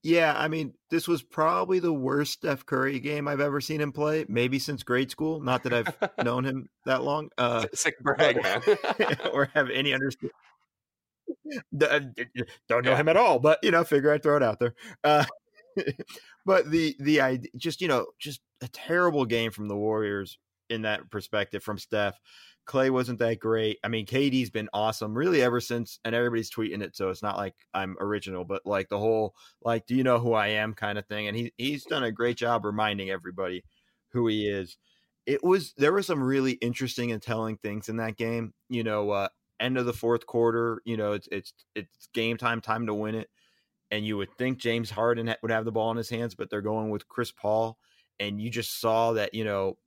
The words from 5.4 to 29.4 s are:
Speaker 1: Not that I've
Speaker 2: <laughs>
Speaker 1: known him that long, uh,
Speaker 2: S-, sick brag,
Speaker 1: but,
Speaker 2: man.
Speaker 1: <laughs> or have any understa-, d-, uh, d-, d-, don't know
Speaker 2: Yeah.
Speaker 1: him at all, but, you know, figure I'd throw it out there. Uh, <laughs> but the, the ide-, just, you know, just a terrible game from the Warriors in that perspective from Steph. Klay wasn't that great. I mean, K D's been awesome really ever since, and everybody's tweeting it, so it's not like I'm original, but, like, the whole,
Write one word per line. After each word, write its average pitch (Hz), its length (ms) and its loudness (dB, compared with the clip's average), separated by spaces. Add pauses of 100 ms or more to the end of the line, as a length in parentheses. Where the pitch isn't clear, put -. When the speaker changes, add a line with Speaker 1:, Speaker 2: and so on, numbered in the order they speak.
Speaker 1:
Not 127 240 0
that 120 80 0
I've 117 260 0
Speaker 2:
<laughs> - 220 -4
Speaker 1:
known 123 240 0
him 135 240 -6 (160)
that 127 180 2
long, 147 360 -2
uh, 120 340 2
Speaker 2:
S-, - 80 -6
sick 160 220 0
brag, 139 340 4
Speaker 1:
but, 107 60 0
Speaker 2:
man. 98 240 0
Speaker 1:
<laughs> - 680 0
or 139 220 2
have 135 160 2
any 139 220 0
understa-, 135 360 -2 (1500)
d-, 147 100 4
uh, 147 120 4
d-, 123 360 -6
d-, 120 100 -4 (240)
don't 123 160 2
know 131 80 4
Speaker 2:
Yeah. 131 80 4
Speaker 1:
him 151 80 4
at 165 80 6
all, 196 220 6
but, 151 240 6
you 214 80 4
know, 170 140 6
figure 147 280 4
I'd 151 100 2
throw 147 140 4
it 139 60 4
out 110 160 2
there. 120 160 0 (280)
Uh, 147 220 6 (520)
<laughs> - 680 -8
but 185 260 4
the, 160 280 0
the 143 220 4
ide-, 131 360 0
just, 160 240 -6
you 180 80 0
know, 123 180 2 (120)
just 147 220 -12 (200)
a 123 80 -12
terrible 170 560 0
game 113 260 0
from 104 180 -10
the 101 80 -4
Warriors 104 640 -2 (320)
in 113 120 -4
that 107 280 -4
perspective 101 520 -4
from 104 160 -6
Steph. 104 420 -2 (460)
Klay 131 240 2
wasn't 123 280 -2
that 117 200 0
great. 110 460 0
I 104 40 -2
mean, 110 180 -2
K 135 240 2
D's 127 180 0
been 107 240 -6
awesome 107 440 -2
really 156 260 4
ever 123 180 2
since, 120 420 -6
and 113 120 -2
everybody's 117 360 0
tweeting 104 320 -4
it, 90 140 -10
so 95 140 -2
it's - 120 -8
not 104 140 -4
like 98 180 -6 (200)
I'm 95 260 -4
original, 95 460 -4
but, 98 180 -6
like, 98 240 -2
the 101 100 -2
whole, 110 360 0 (260)